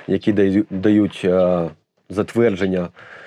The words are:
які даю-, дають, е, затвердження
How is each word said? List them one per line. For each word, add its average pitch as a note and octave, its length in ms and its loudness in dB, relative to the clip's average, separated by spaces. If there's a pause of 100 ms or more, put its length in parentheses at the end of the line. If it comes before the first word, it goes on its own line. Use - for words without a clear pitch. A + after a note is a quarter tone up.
які G2 260 0
даю-, G2+ 360 2
дають, G#2 540 0
е, F2+ 460 2 (400)
затвердження F#2 800 -2 (400)